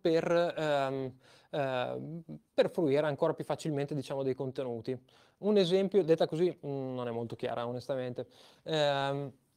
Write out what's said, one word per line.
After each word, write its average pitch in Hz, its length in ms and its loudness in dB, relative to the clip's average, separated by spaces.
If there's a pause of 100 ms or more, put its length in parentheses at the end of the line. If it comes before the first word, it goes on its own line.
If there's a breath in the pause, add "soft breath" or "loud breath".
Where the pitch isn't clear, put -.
per, 165 300 2 (260)
ehm, 135 560 0 (380 soft breath)
ehm, 135 720 -4 (320)
per 214 160 4
fruire 151 360 2
ancora 151 280 0
più - 100 -8
facilmente, 147 500 -2
diciamo, 139 280 -4
dei 135 120 0
contenuti. 127 640 -6 (420 soft breath)
Un 208 180 2
esempio, 190 480 4
detta 160 220 4
così, 165 220 2
mm, 139 460 -6
non 123 140 -4
è - 20 -4
molto 117 260 -6
chiara, 120 300 -4
onestamente. 123 600 -6 (380 loud breath)
Ehm, 143 680 0 (240)